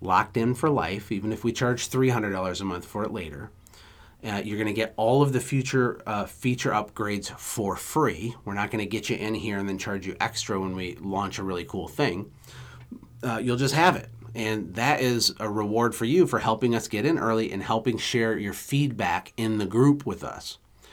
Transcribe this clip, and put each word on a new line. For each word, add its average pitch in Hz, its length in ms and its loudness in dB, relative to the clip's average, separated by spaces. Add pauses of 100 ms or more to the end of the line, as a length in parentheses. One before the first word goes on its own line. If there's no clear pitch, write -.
locked 92 340 2
in 113 200 2
for 156 140 2
life, 101 420 -2
even 107 200 -2
if 110 120 -4
we 117 100 2
charge 123 340 0
three 131 220 4
hundred 110 220 2
dollars 95 280 -2
a 98 60 -4
month 90 180 -4
for 104 220 -6
it - 80 -6
later. 78 380 -10 (720)
Uh, 101 200 -4
you're 104 140 -4
gonna 107 160 0
get 110 240 0
all 120 240 6
of 139 100 4
the 127 80 2
future, 127 640 2
uh, 104 200 -2
feature 123 460 -2
upgrades 104 640 -2
for 98 380 -4
free. 113 680 0
We're 101 100 -6
not 101 180 -2
gonna 107 140 -2
get 107 240 -4
you 117 60 0
in 107 180 -2
here 101 240 -4
and 98 120 -2
then 95 80 -2
charge 98 280 -6
you 92 140 -6
extra 104 400 -2
when 92 160 -2
we 90 200 -6
launch 98 440 -4
a 98 40 -6
really 90 220 -4
cool 87 220 -6
thing. 139 440 -2 (920)
Uh, 117 180 -4
you'll 120 140 0
just 135 200 0
have 170 200 6
it. - 140 -8 (240)
And 110 420 -2
that 127 260 2
is 123 380 2
a 107 100 -2
reward 107 460 2
for 113 100 -2
you 165 220 6
for 120 120 0
helping 117 360 2
us 110 120 -2
get 107 180 0
in 160 140 2
early 113 320 2
and 98 120 -4
helping 113 340 0
share 113 400 0
your 101 160 -4
feedback 104 840 0
in 110 220 2
the 101 60 0
group 135 400 6
with 95 180 -6
us. - 340 -10 (360)